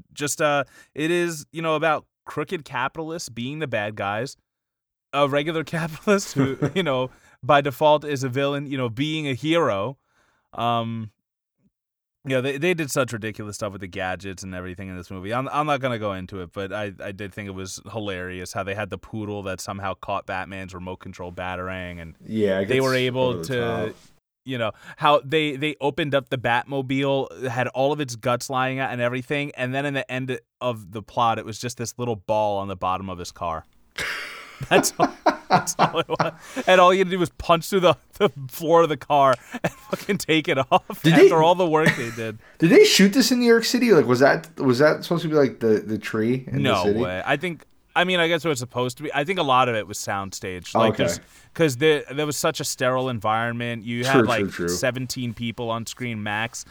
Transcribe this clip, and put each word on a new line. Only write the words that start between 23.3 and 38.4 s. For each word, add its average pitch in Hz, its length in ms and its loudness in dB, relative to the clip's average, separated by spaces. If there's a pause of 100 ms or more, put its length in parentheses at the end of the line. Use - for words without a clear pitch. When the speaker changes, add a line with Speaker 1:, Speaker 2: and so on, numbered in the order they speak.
Speaker 2:
the 82 80 -8
Speaker 1:
to, 123 160 -2
Speaker 2:
top. 113 340 -4 (480)
Speaker 1:
you 127 140 -8
know, 113 140 -2 (260)
how 147 260 6
they, 147 320 0
they 147 240 -4
opened 143 360 0
up 135 120 0
the 135 100 -2
Batmobile, 131 1080 -2
had 123 220 -2
all 139 240 0
of 147 80 -2
its 123 160 -8
guts 120 320 -2
lying 131 300 -2
out 127 120 -4
and 123 80 -6
everything, 131 560 -2
and 127 180 -4
then 139 120 -2
in 139 80 -4
the 135 180 -6
end 127 260 -4 (220)
of 110 320 -4
the 107 120 -8
plot, 117 360 2
it 107 60 -8
was 104 140 -12
just 123 180 -10
this 117 200 -8
little 120 200 -4
ball 107 400 0
on 98 100 -6
the 98 80 -8
bottom 92 340 -4
of 90 100 -10
his 87 120 -12
car. 80 320 -8 (320)
<laughs> - 80 -6 (640)
That's - 280 4
all, - 160 2 (380)
that's - 260 2
all 165 220 2
it 165 100 -2
was. 160 240 -2 (320)
And 185 160 8
all 180 100 10
you 190 100 4
had 185 80 2
to - 20 -6
do 185 80 0
was 170 100 2
punch - 400 0
through 196 120 2
the, 170 140 6 (220)
the 208 120 4 (200)